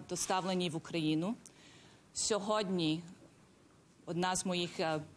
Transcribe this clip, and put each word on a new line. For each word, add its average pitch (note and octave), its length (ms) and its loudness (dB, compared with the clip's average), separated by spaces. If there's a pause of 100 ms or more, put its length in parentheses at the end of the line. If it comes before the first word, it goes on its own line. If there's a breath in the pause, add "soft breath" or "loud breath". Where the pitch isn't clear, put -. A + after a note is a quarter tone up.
доставлені F3+ 600 0
в D3+ 60 -4
Україну. E3 600 0 (800 loud breath)
Сьогодні G3 880 2 (1080)
Одна F3+ 260 0
з F3+ 100 -2
моїх, F3 340 0
е, D#3+ 200 2 (180)